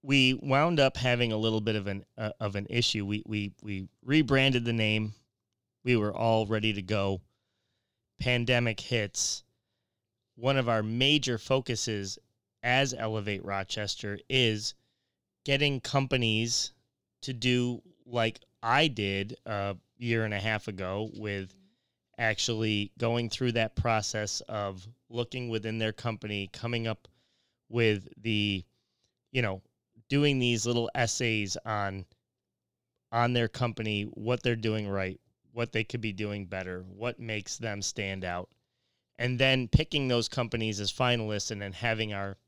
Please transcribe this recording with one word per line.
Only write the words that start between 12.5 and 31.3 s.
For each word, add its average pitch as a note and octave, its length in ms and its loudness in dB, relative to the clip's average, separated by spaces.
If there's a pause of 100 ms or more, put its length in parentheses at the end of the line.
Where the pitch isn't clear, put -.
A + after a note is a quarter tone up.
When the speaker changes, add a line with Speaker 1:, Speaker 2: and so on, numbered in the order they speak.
Speaker 1:
as B2 300 2
Elevate A2 500 -4
Rochester G2 760 -6 (100)
is A2+ 440 2 (720)
getting C#3 360 2
companies A#2 920 0 (520)
to C3+ 100 -6
do B2 480 2 (240)
like A#2 340 0 (240)
I C3+ 240 4
did G2+ 480 -2 (100)
a G2+ 300 -4 (220)
year A#2 260 0
and G#2+ 100 -2
a G2+ 60 -2
half G#2+ 280 -2
ago G2 480 -6
with G2+ 340 -6
Speaker 2:
Mm-hmm. - 720 -16
Speaker 1:
actually A2 760 0
going A#2 320 0
through A#2+ 240 -2
that A2+ 220 0
process G#2+ 760 -2
of G2 360 -6 (240)
looking A#2+ 400 -6
within A2 280 -2
their A2 160 0
company, G#2 580 -6
coming A#2 360 -4
up - 200 -6 (640)
with A2 380 4 (140)
the, G#2 420 0 (680)
you B2+ 100 0
know, F#2+ 200 -2 (480)
doing C#3+ 300 4
these A#2+ 260 2
little A#2 300 0
essays A2+ 600 0 (100)